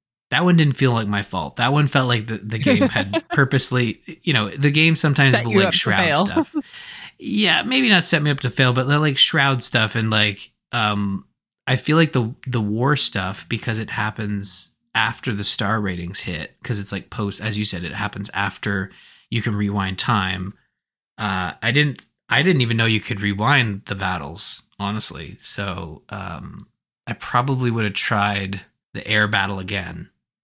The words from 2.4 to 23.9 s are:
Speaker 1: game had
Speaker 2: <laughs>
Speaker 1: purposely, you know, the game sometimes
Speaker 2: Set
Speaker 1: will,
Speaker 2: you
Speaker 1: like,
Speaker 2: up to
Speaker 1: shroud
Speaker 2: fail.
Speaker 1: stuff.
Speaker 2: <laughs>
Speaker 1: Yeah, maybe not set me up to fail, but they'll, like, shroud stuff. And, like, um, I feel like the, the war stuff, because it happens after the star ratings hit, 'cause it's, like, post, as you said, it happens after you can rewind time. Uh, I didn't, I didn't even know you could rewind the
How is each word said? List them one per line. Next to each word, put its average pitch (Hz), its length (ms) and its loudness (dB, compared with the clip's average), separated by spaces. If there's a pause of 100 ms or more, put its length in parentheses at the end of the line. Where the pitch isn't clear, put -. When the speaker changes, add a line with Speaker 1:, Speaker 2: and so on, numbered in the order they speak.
Speaker 1:
game 269 300 4
had 101 400 -2
Speaker 2:
<laughs> - 40 -8
Speaker 1:
purposely, 127 680 0 (220)
you 165 80 0
know, 107 180 2
the 143 220 2
game 156 240 4
sometimes 139 380 4
Speaker 2:
Set 113 100 2
Speaker 1:
will, 113 80 -2
Speaker 2:
you 202 60 6
Speaker 1:
like, 190 100 4
Speaker 2:
up 160 40 0
to - 60 4
Speaker 1:
shroud 123 280 2
Speaker 2:
fail. 156 200 4
Speaker 1:
stuff. 320 340 -2
Speaker 2:
<laughs> - 40 -10 (560)
Speaker 1:
Yeah, 180 420 2
maybe 262 260 2
not 202 160 4
set 151 180 2
me 147 100 2
up 135 80 -2
to 123 100 -2
fail, 127 220 4
but 127 160 2
they'll, 147 120 4
like, 147 180 0
shroud 139 440 2
stuff. 110 340 0
And, 110 140 0
like, 104 420 0 (200)
um, 101 540 0 (420)
I 131 80 2
feel 151 200 2
like 160 160 4
the, 120 220 0 (140)
the 117 120 0
war 117 360 0
stuff, - 520 -4
because 110 300 -4
it 107 120 -6
happens 104 840 -6 (220)
after 113 380 -2
the 101 120 -2
star 107 360 0
ratings 90 400 -4
hit, 80 440 -8
'cause 104 160 -4
it's, 98 120 -6
like, - 180 -8
post, 101 300 -4
as 107 180 -4
you 104 60 0
said, 90 200 -2
it 80 80 -8
happens 101 420 -6
after 98 560 -2 (400)
you 104 120 -2
can 107 140 -2
rewind 101 420 -2
time. 95 560 -2 (640)
Uh, 95 340 -4 (100)
I 117 100 0
didn't, 147 300 0 (260)
I 123 140 2
didn't 160 200 4
even 117 140 0
know 113 100 4
you 110 140 2
could 101 200 -6
rewind 104 640 0
the 101 80 -4